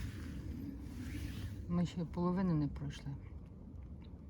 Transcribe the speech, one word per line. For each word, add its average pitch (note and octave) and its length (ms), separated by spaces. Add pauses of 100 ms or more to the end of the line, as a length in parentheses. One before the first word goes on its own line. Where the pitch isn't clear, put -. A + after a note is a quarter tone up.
(1700)
Ми F3 180
ще E3+ 200
половини F3+ 480
не D3+ 140
пройшли. C#3+ 440 (1200)